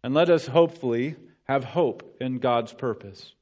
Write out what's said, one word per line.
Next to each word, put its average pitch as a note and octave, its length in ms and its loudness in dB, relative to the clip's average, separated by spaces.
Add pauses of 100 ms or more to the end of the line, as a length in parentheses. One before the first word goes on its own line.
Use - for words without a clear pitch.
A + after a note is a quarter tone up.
And B2+ 100 -6
let E3 160 4
us E3 200 2
hopefully C3+ 680 0 (280)
have C3+ 200 -2
hope D3 560 -4
in B2+ 180 -6
God's A#2 360 0
purpose. G2+ 680 -10